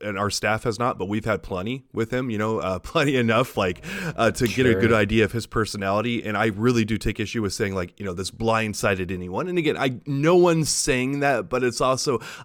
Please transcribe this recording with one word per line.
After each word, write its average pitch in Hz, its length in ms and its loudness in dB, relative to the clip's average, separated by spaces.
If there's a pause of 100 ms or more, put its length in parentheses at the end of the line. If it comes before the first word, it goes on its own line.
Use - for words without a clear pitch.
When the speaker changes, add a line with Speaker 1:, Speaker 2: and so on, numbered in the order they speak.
Speaker 1:
and 101 160 -6
our 101 100 0
staff 107 360 -2
has 107 140 -2
not, 120 200 -2
but 92 80 -4
we've 104 180 -4
had 107 180 0
plenty 110 520 -6
with 110 180 -2
him, 127 160 -2
you 110 80 -4
know, 107 220 0
uh, 90 200 -2
<laughs> - 20 -10
plenty 147 360 0
enough, 117 400 2
like, 92 260 0 (340)
uh, 113 160 4
to 127 160 0
get 123 180 2
a 120 60 6
Speaker 2:
Sure. 95 100 2
Speaker 1:
good 113 100 4
idea 107 320 4
of 98 80 0
his 117 140 -4
personality. 107 760 -2
And 104 140 -2
I 110 120 2
really 113 360 2
do 104 140 -2
take 107 200 -4
issue 110 220 -4
with 98 140 -2
saying, 98 200 -2
like, 90 240 -6
you 101 60 -8
know, 95 80 -4
this 92 180 -6
blindsided 107 800 0
anyone. 92 380 -4
And 180 80 -2
again, 151 220 0
I, 131 260 -2
no 147 320 2
one's 170 320 6
saying 135 520 0
that, 127 280 0
but 127 160 0
it's 120 160 0
also 131 380 0 (260)